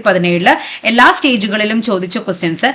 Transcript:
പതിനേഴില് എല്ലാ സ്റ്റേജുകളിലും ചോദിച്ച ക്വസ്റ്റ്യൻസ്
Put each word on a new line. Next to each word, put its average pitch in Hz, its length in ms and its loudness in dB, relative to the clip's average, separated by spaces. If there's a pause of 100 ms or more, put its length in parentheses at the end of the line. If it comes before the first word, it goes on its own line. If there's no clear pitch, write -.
പതിനേഴില് 180 800 0
എല്ലാ 247 240 4
സ്റ്റേജുകളിലും 220 680 0
ചോദിച്ച 185 360 0
ക്വസ്റ്റ്യൻസ് 175 580 -4